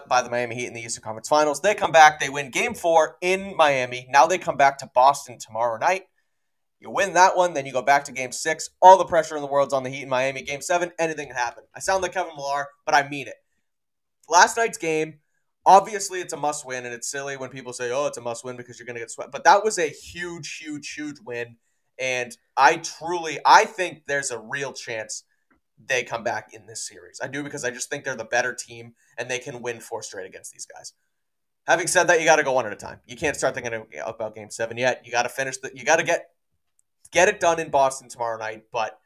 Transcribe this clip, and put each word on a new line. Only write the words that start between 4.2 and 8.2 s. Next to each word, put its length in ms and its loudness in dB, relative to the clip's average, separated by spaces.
they 100 0
come 200 -4
back 220 4
to 140 -16
Boston 460 4
tomorrow 400 -4
night. 240 0
You 120 -16
win 220 -2
that 220 6
one, 180 2
then 120 -4
you 60 -10
go 100 -2
back 240 2
to 60 -14
game 200 -8